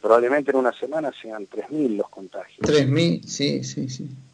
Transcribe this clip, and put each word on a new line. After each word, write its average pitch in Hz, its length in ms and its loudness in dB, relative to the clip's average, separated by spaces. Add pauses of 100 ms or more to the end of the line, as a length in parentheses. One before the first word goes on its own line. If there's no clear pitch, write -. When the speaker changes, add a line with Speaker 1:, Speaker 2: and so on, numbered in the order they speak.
Speaker 1:
Probablemente 123 500 4
en 131 60 4
una 127 160 4
semana 139 480 -4
sean 110 260 -12
tres - 240 -10
mil 143 260 0
los 101 120 -2
contagios. - 540 -16
Speaker 2:
Tres 147 260 4
mil, 165 400 2
sí, 143 360 -2
sí, - 240 -8
sí. - 200 -12 (260)